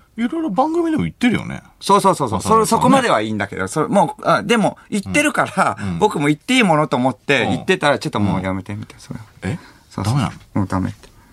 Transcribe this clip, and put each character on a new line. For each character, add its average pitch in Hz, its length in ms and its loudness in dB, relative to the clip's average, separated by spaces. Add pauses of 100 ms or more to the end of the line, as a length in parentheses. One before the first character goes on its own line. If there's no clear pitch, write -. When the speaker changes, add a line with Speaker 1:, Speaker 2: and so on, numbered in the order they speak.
(180)
Speaker 1:
い 233 100 -2
ろ 330 120 -6
い - 20 -4
ろ 320 80 -4
番 262 240 0
組 339 160 0
で 311 80 0
も 196 60 0
言 160 80 -4
っ - 40 -16
て - 120 0
る 233 80 2
よ 62 100 -6
ね。 65 160 -10 (180)
Speaker 2:
そ 202 180 2
う 190 40 2
そ 196 100 4
う 165 40 0
そ 143 100 -2
う 113 40 -2
そ - 80 -2
う。 - 40 -6
Speaker 1:
正 190 80 -2
則 - 0 -
さ 220 60 6
ん 226 60 6
ね。 214 40 2
Speaker 2:
そ-、 - 120 -2
そ - 20 -4
こ 247 100 4
ま 262 140 4
で 208 80 0
は 113 100 2
い 110 80 -4
い - 20 -4
ん 107 60 -2
だ 101 100 -2
け 90 100 -12
ど、 92 100 -4
そ-、 156 220 -2
も 190 300 2
う、 - 80 -6
あ、 147 140 2
で 233 160 2
も、 180 220 -2 (100)
言 202 120 -4
っ - 20 -8 (100)
て 294 80 2
る 294 120 0
か 151 120 0
ら、 135 340 -2
Speaker 1:
う 104 60 -8
ん。 95 40 -6
う - 60 -4
ん。 82 40 -6
Speaker 2:
僕 107 200 2
も 147 80 0
言 151 80 2
っ - 40 -8
て - 160 -2
い 247 40 4
い 233 40 4
も 165 140 4
の 151 100 2
と 139 100 0
思 127 140 2
っ - 40 -6
て、 131 280 0
Speaker 1:
う - 20 0
ん。 107 40 0
Speaker 2:
言 123 100 -2
っ - 60 -12
て 185 120 2
た 147 140 2
ら、 120 80 2
「ち - 80 -6
ょ - 20 -6
っ - 20 -6
と - 80 -2
も 95 200 0
う - 20 -4
や 95 140 -4
め 95 80 -8
て」 104 120 -12
み 107 100 -12
た - 80 -20
い - 20 -20
な、 - 60 -20
そ - 120 -14
れ 117 60 -12
は。 107 60 -20 (180)
Speaker 1:
え？ 120 160 -4 (320)
Speaker 2:
そ - 100 -8
う 95 40 -4
そ 107 60 0
う。 131 40 0
Speaker 1:
ダ 147 40 0
メ 120 40 0
な 82 60 -2
の？ - 320 -8
Speaker 2:
う 95 40 -2
ん、 - 20 -4
ダ 95 120 -4
メ 95 100 -4
っ 104 40 -10
て。 - 160 -20 (240)